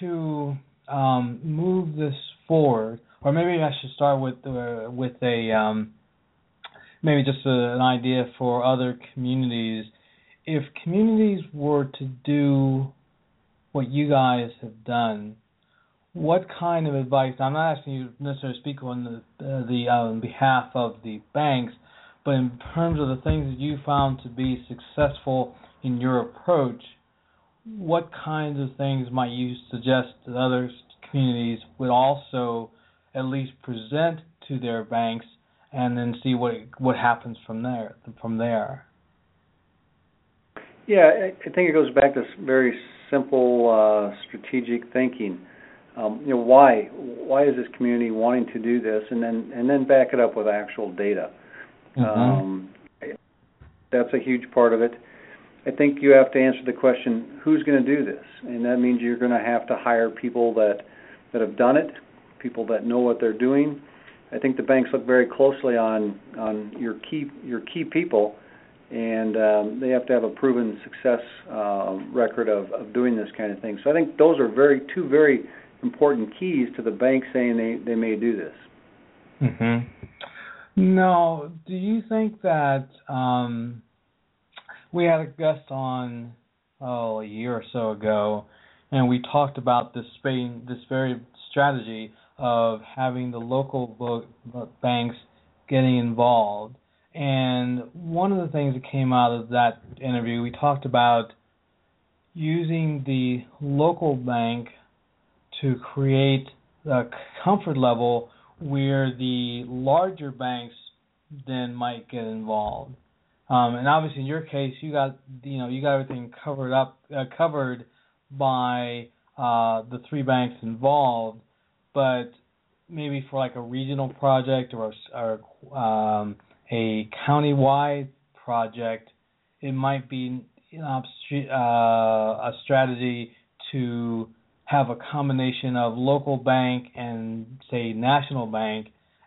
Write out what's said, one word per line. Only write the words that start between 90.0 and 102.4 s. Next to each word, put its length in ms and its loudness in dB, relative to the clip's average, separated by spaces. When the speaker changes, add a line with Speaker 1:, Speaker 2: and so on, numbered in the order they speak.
Speaker 1:
Spain, 480 -4
this 100 -10
very 320 -2
strategy 640 0
of 440 2
having 360 -4
the 80 -10
local 480 -2
bo-, 840 -10
banks 340 -2
getting 300 4
involved. 800 2
And 680 -2
one 380 -2
of 140 0
the 60 -8
things 240 0
that 160 -8
came 220 0
out 180 4
of 180 -6
that 320 2
interview, 400 -4
we 100 -4
talked 340 -2
about 480 2
using 720 -2